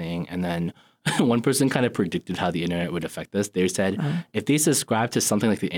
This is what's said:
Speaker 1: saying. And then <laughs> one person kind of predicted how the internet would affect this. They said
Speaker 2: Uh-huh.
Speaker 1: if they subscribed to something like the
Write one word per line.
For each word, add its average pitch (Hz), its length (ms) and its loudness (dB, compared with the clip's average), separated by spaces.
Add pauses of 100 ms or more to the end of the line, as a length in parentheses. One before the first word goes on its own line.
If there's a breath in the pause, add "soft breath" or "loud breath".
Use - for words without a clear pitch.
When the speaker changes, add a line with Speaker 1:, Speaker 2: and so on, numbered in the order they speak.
Speaker 1:
saying. 85 300 -4
And 90 140 -4
then 85 280 -2 (260 soft breath)
<laughs> - 200 -2
one 120 240 4
person 135 260 2
kind 135 160 0
of 117 80 0
predicted 87 460 -2
how 90 120 0
the 82 120 -2
internet 87 300 -2
would 85 120 -4
affect - 280 -10
this. 101 160 0
They 92 200 2
said 95 300 0
Speaker 2:
Uh-huh. 156 240 -2 (100)
Speaker 1:
if 107 140 -4
they 139 100 4
subscribed 123 580 2
to 117 60 2
something 107 300 2
like 98 100 0
the 95 180 -2